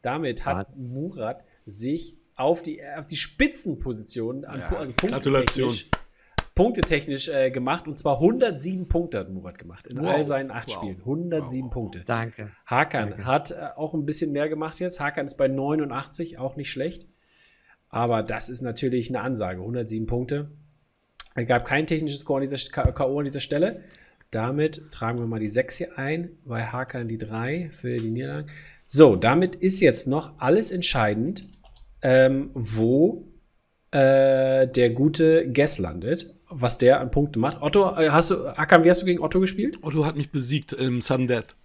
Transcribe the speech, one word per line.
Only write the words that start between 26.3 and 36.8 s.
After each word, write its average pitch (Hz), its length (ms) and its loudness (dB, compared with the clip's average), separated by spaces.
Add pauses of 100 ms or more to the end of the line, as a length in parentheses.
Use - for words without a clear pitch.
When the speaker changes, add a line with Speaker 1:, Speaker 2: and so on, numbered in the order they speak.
Speaker 1:
bei 117 180 -6
Hakan 123 440 -6
die 113 100 -6
drei 120 540 -6
für 123 260 -6
die 113 120 -4
Niederlagen. 143 380 -6 (360)
So, 139 320 10
damit 147 400 2
ist 190 240 2
jetzt 131 280 4
noch 147 300 -4
alles 175 320 2
entscheidend, 120 800 0 (540)
ähm, 135 520 4
wo, 117 760 2 (640)
äh, 135 760 6
der 123 220 4
gute 156 600 4
Guess 139 280 2
landet, 90 560 -6 (140)
was 123 300 0
der 127 220 8